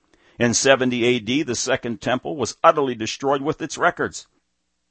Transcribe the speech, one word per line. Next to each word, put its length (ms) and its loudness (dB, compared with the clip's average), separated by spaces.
In 160 2
seventy 500 2
A 160 2
D, 220 -2
the 140 -4
Second 460 -4
Temple 360 -4
was 260 -4
utterly 300 4
destroyed 480 -4
with 180 -4
its 160 -8
records. 520 -4